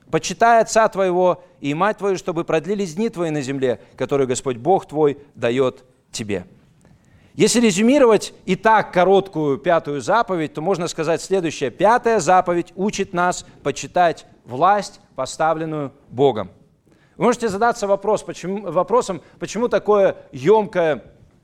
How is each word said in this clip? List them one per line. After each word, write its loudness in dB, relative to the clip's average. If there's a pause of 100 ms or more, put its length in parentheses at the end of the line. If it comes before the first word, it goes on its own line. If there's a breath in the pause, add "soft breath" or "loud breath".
«Почитай 2
отца 2
твоего 0 (180 soft breath)
и -4
мать -2
твою, -2
чтобы -6
продлились -4
дни -2
твои -4
на -4
земле, -2 (160 soft breath)
которую 0
Господь -4
Бог 0
твой 0 (160)
дает -2 (260)
тебе». -6 (880 soft breath)
Если 2
резюмировать 4 (120)
и 0
так 2
короткую 2
пятую 0
заповедь, -2
то -8
можно -2
сказать -4
следующее. -4
Пятая 2
заповедь 0
учит -4
нас -2 (160 loud breath)
почитать -2 (180)
власть, 0 (140)
поставленную -4 (180)
Богом. 0 (680 soft breath)
Вы -2
можете 0
задаться -2
вопрос, -2
почему, -10
вопросом, -2 (160 soft breath)
почему -6
такое 2 (160)
емкое 0 (400)